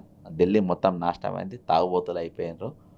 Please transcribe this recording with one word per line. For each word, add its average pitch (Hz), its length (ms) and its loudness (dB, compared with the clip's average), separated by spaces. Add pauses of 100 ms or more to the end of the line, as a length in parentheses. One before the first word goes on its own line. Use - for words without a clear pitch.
(360)
ఢిల్లీ 92 240 6
మొత్తం 90 400 0
నాశనం 90 360 -2
అయింది, 95 200 -8
తాగుబోతులు 87 600 0
అయిపోయినారు, 85 520 -8 (280)